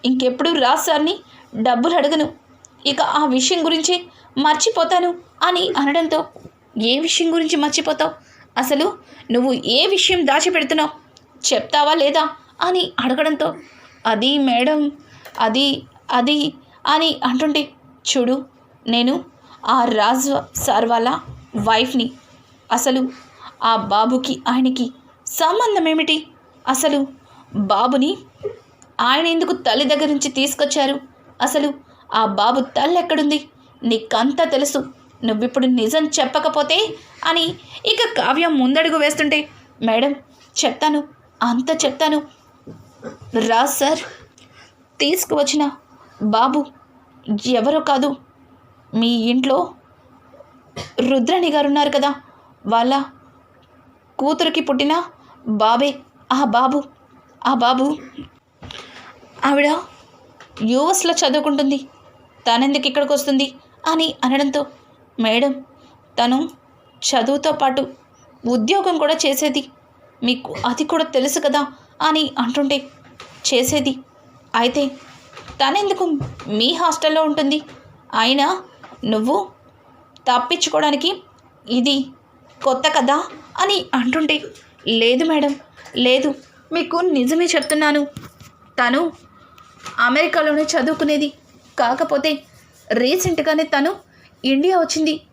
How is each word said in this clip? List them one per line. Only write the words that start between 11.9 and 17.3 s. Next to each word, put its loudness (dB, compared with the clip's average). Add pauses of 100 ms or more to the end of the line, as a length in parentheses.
లేదా?" 2 (320)
అని 0
అడగడంతో, -2 (520)
"అది 2
మేడం, 2 (460)
అది, 0 (280)
అది" 0 (320)
అని 0
అంటుంటే, 0 (480)